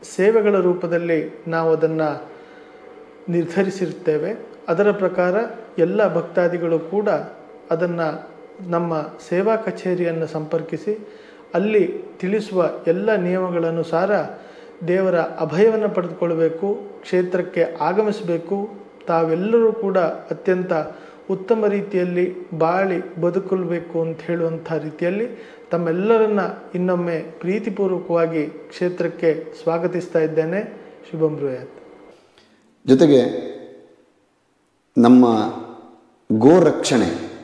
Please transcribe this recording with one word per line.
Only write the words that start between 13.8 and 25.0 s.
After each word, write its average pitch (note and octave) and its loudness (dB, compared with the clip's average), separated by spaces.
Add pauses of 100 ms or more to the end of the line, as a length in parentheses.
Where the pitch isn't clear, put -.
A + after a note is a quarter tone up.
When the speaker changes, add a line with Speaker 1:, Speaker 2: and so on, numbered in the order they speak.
Speaker 1:
ದೇವರ F#3 2
ಅಭಯವನ್ನು F#3 2
ಪಡೆದುಕೊಳ್ಬೇಕು, E3+ -2 (340)
ಕ್ಷೇತ್ರಕ್ಕೆ F3+ 0 (180)
ಆಗಮಿಸಬೇಕು, F3+ -2 (500)
ತಾವೆಲ್ಲರೂ F3+ 2
ಕೂಡ G3 0 (340)
ಅತ್ಯಂತ F3+ -2 (580)
ಉತ್ತಮ G#3 0
ರೀತಿಯಲ್ಲಿ F3+ 0 (320)
ಬಾಳಿ F3+ 0
ಬದುಕಲ್ಬೇಕು F3 -2
ಅಂತ D#3+ -4
ಹೇಳುವಂಥ E3 -4
ರೀತಿಯಲ್ಲಿ F3 -4 (440)